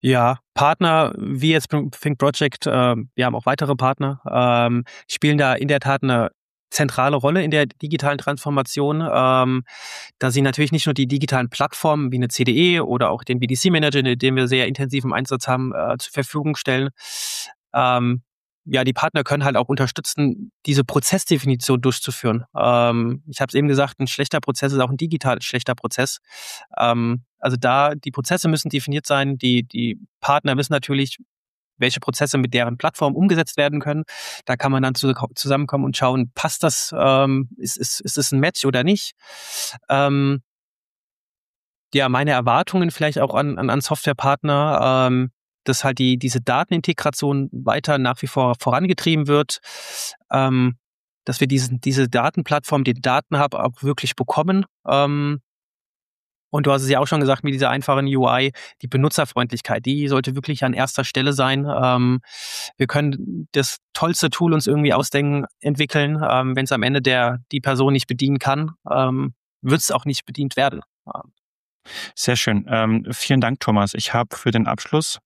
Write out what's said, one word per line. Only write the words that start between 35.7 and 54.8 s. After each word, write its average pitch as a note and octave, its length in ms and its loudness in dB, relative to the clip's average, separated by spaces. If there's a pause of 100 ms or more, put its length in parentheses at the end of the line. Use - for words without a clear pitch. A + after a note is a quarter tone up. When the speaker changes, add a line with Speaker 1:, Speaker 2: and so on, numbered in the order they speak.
Speaker 1:
und C3+ 100 -4
schauen, B2+ 400 2
passt - 260 -4
das, - 320 -2
ähm, C3+ 600 4
ist, - 220 -8
ist, - 240 -6
ist - 160 -6
es C#3+ 160 0
ein C3+ 80 4
Match D#3 240 0
oder B2+ 180 2
nicht? G3 300 0 (760)
Ähm, C#3 540 2 (1500)
ja, C3+ 160 2
meine C#3 220 2
Erwartungen C#3+ 600 2
vielleicht D3+ 280 -2
auch C#3 140 0
an, C#3+ 240 0
an, B2+ 120 -2
an C3+ 100 2
Softwarepartner, C#3 1300 2
ähm, B2+ 240 2 (320)
dass - 220 0
halt C3 140 0
die, B2+ 180 4
diese B2+ 240 -2
Datenintegration C#3+ 1120 0
weiter C3 440 0
nach B2+ 240 0
wie C3+ 60 -6
vor B2+ 320 2
vorangetrieben D#3 680 0
wird, D3 320 2 (760)
ähm, B2+ 440 2 (460)
dass - 160 -6
wir C#3 80 2
diesen, B2+ 320 0
diese C3+ 300 0
Datenplattform, C#3 760 0
den B2+ 180 0
Datenhub C#3 520 0
auch - 300 -4
wirklich C#3 340 -4
bekommen, F#3 480 0 (200)